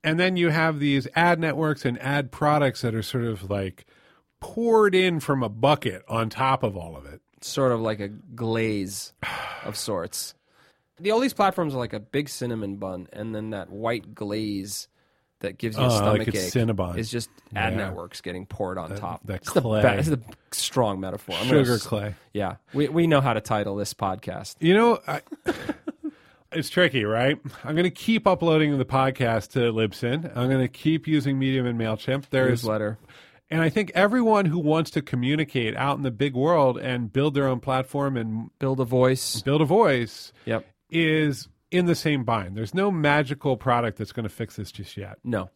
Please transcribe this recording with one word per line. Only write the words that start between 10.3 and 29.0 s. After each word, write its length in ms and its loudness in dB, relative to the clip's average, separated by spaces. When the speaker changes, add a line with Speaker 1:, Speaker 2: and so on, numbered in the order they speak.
Speaker 2:
The, 140 -2
all 80 4
these 120 0
platforms 440 0
are 20 -2
like 140 -4
a 80 -8
big 280 -4
cinnamon 500 -6
bun, 340 -8
and 200 -10
then 180 -8
that 200 -10
white 460 -6
glaze 720 -6
that 200 -8
gives 180 -4
you 60 0
a 40 4
Speaker 1:
Oh, 20 4
like 100 4
Speaker 2:
stomach 300 2
Speaker 1:
it's 280 -2
Speaker 2:
ache 120 4
Speaker 1:
Cinnabon. 300 -2
Speaker 2:
is 120 -6
just 180 -6
ad 160 0
Speaker 1:
Yeah. 60 -2
Speaker 2:
networks 420 -8
getting 260 -8
poured 320 -6
on 120 -8
Speaker 1:
That, 100 -8
Speaker 2:
top. 260 -8
Speaker 1:
that 160 -6
Speaker 2:
It's 100 -10
the 80 4
Speaker 1:
clay. 220 2
Speaker 2:
be-, 60 6
it's 100 0
the 120 0
strong 480 0
metaphor. 340 -8
I'm 140 -4
gonna 160 6
Speaker 1:
Sugar 100 4
Speaker 2:
s-, 100 -2
Speaker 1:
clay. 300 -4
Speaker 2:
yeah. 240 -4
We, 140 2
we 220 2
know 120 6
how 120 2
to 80 0
title 340 -2
this 180 -4
podcast. 680 -6
Speaker 1:
You 140 6
know, 300 4
I, 180 -6
<laughs> 80 -2
it's 160 -4
tricky, 360 2
right? 340 2
I'm 120 -4
gonna 140 2
keep 360 0
uploading 520 4
the 60 0
podcast 680 0